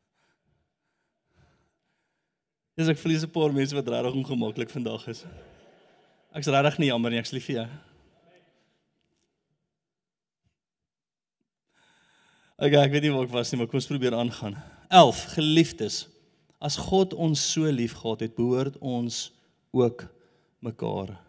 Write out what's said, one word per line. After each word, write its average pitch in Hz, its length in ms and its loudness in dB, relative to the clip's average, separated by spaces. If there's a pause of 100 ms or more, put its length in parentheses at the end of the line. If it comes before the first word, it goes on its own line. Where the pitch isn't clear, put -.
(2750)
Dis 160 120 2
ek 156 100 2
verlies 160 240 0
'n 165 80 -6
paar 156 220 2
mense 139 220 0
wat 127 140 -4
regtig 120 260 -2
ongemaklik 120 560 -4
vandag 113 380 -8
is. 113 160 -14 (1120)
Ek's 147 160 -4
regtig 143 300 2
nie 139 80 2
jammer 117 220 0
nie, 117 80 -2
ek's - 120 -10
lief 131 160 -10
vir 120 140 -4
jou. 113 60 -10 (4000)
Okay, 147 240 4
ek 139 120 4
weet 147 140 0
nie 147 80 2
waar 131 100 0
ek 120 80 -6
was 120 200 -4
nie, 131 80 -2
maar 117 100 -2
kom 135 100 0
ons 131 80 -6
probeer 127 280 -2
aangaan. 113 420 -4 (340)
Elf, 160 300 8 (100)
geliefdes, 156 680 2 (580)
as 147 200 -4
God 185 360 2
ons 160 240 0
so 156 320 0
lief 117 240 -2
gehad 113 300 -6
het, 113 100 -12
behoort 127 480 0
ons 120 460 -6 (460)
ook 120 300 2 (580)
mekaar 104 500 -6 (140)